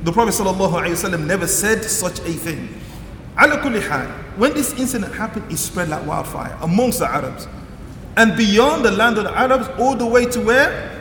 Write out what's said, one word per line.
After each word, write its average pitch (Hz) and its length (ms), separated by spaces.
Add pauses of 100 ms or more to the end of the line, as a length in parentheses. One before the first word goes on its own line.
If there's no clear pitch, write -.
The 170 80
Prophet 208 220
sallallahu 190 380
alaihi 170 220
wasallam 170 340
never 180 180
said 208 400
such - 360
a 170 120
thing. 151 360 (720)
Ala 294 180
kulli 233 300
hal, 135 200 (280)
when 247 200
this 294 180
incident 240 400
happened, 214 380
it 160 60
spread 175 320
like 151 180
wildfire 147 540
amongst 208 380
the 151 80
Arabs. 131 400 (720)
And 220 180
beyond 220 480
the 226 60
land 214 300
of 202 60
the 175 120
Arabs, 254 400
all 254 180
the 233 120
way 240 180
to 240 160
where? 262 480 (120)